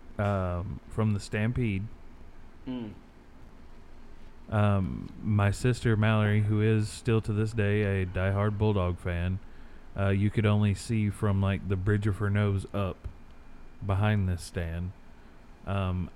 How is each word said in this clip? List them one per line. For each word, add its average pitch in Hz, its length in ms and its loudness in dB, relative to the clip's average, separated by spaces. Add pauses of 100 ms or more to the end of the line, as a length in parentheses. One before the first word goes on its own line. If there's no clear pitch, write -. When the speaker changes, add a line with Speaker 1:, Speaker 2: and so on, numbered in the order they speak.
(200)
Speaker 1:
um, 92 720 0
from 110 240 2
the 98 80 0
Stampede. 110 640 0 (840)
Speaker 2:
Mm. 120 220 -6 (1600)
Speaker 1:
Um, 98 580 2 (140)
my 101 280 4
sister 117 460 2
Mallory, 107 460 4
who 107 180 2
is 107 280 4
still 113 340 0
to 113 100 -2
this 107 200 0
day 101 500 2
a 92 40 0
diehard 98 520 0
Bulldog 98 400 2
fan, 90 400 -2 (600)
uh, 98 100 2
you 98 220 4
could 104 160 0
only 104 280 4
see 107 340 0
from, 98 320 2
like, 98 280 0
the 98 80 2
bridge 104 300 2
of 95 120 0
her 104 120 0
nose 101 440 2
up 98 340 -4 (760)
behind 98 440 2
this 90 140 -2
stand. 87 500 -4 (760)
Um, 92 500 0